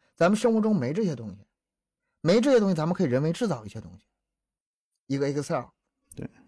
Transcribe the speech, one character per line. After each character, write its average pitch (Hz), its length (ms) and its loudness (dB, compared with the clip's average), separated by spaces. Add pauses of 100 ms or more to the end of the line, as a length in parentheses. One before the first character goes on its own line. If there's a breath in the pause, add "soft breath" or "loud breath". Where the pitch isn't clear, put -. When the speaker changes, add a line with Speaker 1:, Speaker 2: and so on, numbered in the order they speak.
(160)
Speaker 1:
咱 170 140 2
们 214 60 4
生 226 180 2
活 220 60 2
中 214 160 2
没 131 160 -2
这 208 140 -2
些 156 100 -2
东 113 140 -12
西， 92 80 -16 (840)
没 196 200 4
这 277 100 2
些 247 80 6
东 202 80 2
西， 190 80 2
咱 156 100 -2
们 175 80 0
可 190 100 0
以 156 40 2
人 131 160 2
为 160 80 0
制 226 160 -4
造 120 180 -6
一 101 40 -14
些 113 100 -12
东 87 180 -16
西。 - 80 -20 (1040)
一 135 100 -4
个 139 100 -2
Excel， 143 360 -4 (520)
Speaker 2:
对， - 140 -12 (180)